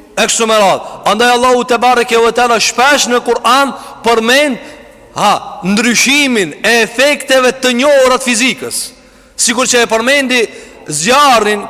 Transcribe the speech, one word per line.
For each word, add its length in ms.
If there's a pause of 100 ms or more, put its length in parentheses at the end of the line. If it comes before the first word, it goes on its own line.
(160)
e 100
kështu 200
me 140
radhë. 500
Andaj 240
Allahu 320
te 120
bareke 400
ve 180
teala 260
shpesh 480
në 160
Kur'an 480 (320)
përmend, 560 (560)
ha, 160 (320)
ndryshimin 960
e 220
efekteve 760
të 240
njohura 340
të 140
fizikës. 500 (600)
Sikur 280
që 160
e 40
përmendi 520 (500)
zjarrin 800